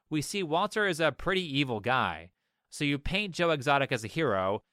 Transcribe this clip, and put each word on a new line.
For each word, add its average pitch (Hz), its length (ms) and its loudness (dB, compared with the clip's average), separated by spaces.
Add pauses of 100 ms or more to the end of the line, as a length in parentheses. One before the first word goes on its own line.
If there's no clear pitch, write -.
we 151 140 -2
see 202 180 -4
Walter 196 460 0
is 160 120 0
a 156 120 4
pretty 170 480 0
evil 127 200 0
guy. 98 520 0 (400)
So - 120 -6
you 143 140 2
paint 190 380 -2
Joe 170 160 2
Exotic 139 400 2
as 113 120 -2
a 110 40 -6
hero, 104 640 0